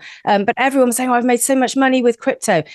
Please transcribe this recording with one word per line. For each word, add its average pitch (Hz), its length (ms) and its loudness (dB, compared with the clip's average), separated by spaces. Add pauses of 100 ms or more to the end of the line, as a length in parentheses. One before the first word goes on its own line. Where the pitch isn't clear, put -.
(260)
Um, 202 200 0
but 233 120 -2
everyone 262 320 2
was 233 80 -4
saying, 254 120 -4
"Oh, 247 40 0
I've 240 100 0
made 247 160 2
so 269 160 0
much 254 200 -2
money 262 280 2
with 233 160 0
crypto." 196 420 -2 (140)